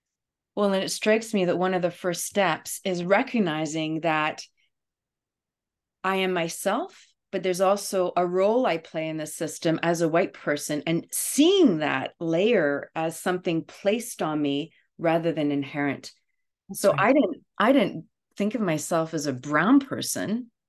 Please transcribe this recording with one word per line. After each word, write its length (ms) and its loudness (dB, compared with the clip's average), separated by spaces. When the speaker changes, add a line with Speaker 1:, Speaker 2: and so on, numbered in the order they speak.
Speaker 1:
Well, 180 2
and 100 0
it 80 -4
strikes 440 0
me 100 2
that 140 2
one 160 0
of 80 0
the 80 0
first 340 -6
steps 600 -2
is 200 -2
recognizing 960 0
that 420 -2
I 140 0
am 160 0
myself, 720 -4
but 120 -4
there's 180 -2
also 560 2
a 100 2
role 380 2
I 140 0
play 300 -6
in 100 -6
the 80 -6
system 560 -2
as 180 0
a 80 2
white 240 2
person, 540 -4
and 240 0
seeing 680 4
that 420 -2
layer 760 2
as 260 -4
something 440 -2
placed 580 -4
on 180 -2
me 320 -2
rather 360 0
than 200 -2
inherent 600 -4
so 160 2
Speaker 2:
That's 100 4
right. 100 4
Speaker 1:
I 40 4
didn't, 240 2
I 140 4
didn't 320 2
think 180 -2
of 60 -4
myself 540 -2
as 120 -4
a 60 -2
brown 480 2
person 680 -4